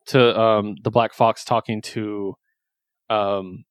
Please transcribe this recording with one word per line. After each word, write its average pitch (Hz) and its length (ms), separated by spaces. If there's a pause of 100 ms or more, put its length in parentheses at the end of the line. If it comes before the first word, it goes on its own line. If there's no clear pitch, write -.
to, 120 320
um, 107 440
the 117 60
Black 113 240
Fox 113 320
talking 110 380
to, 104 520 (760)
um, 101 600